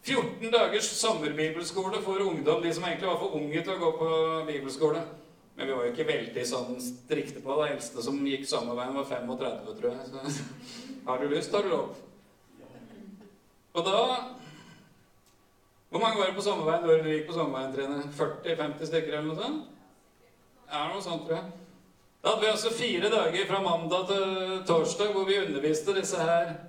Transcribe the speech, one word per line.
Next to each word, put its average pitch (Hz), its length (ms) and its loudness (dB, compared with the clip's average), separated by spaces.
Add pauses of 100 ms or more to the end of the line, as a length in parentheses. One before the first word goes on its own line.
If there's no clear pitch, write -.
Fjorten 233 480 0
dagers 208 360 4 (100)
sommerbibelskole 160 1040 0
for 196 200 2
ungdom, 151 360 2
de 165 120 2
som 170 120 -2
egentlig 180 240 -2
var 160 120 2
for 180 160 -2
unge 151 240 -2
til 190 120 -2
å 170 100 -2
gå 160 160 4
på 160 100 2 (400)
bibelskole. 147 520 0 (540)
Men 131 140 -4
vi 131 80 0
var 120 80 0
jo 120 80 0
ikke 151 160 0
veldig 120 360 -2
sånn 123 380 -4
strikte - 580 -4
på. 139 200 -4
Det 147 140 2
eldste 120 280 -6
som 139 140 0 (100)
gikk 139 220 -2
Sommerveien 123 480 -2
var 139 100 -2
femogtredve, 120 680 -6
tror 120 160 0
jeg. 123 160 -10
Så, 135 320 -6 (240)
<laughs> - 420 -12
har 127 140 0
du 143 100 0
lyst, - 220 0
har 202 100 4
du 185 80 0
lov. - 220 -2 (1800)
Og 170 100 0
da, 196 160 4 (1900)
hvor 185 100 2
mange 220 160 4
var 185 140 2
det - 80 -4
på 202 80 2
Sommerveien 170 340 2
når 160 220 6
du 156 80 2
gikk 151 160 -2
på 165 80 -4
Sommerveien, 135 400 -2
Trine? 143 400 -4
Førti, 160 420 -2
femti 151 300 -4
stykker 156 260 0
eller 156 140 -2
noe 160 100 -4
sånt? 294 320 -6 (960)
Er 151 220 -4
det 185 80 -4
noe 196 100 -4
sånt, 165 220 -6
tror 165 100 2
jeg. 190 120 -8 (680)
Da 175 120 2
hadde 214 100 2
vi 214 80 6
altså 214 240 0
fire 208 400 2
dager 180 320 4
fra 196 160 2
mandag 175 480 2
til 196 220 2 (340)
torsdag 202 480 4
hvor 190 140 2
vi 196 160 4
underviste 156 500 0
disse 185 260 0
her 165 360 2 (140)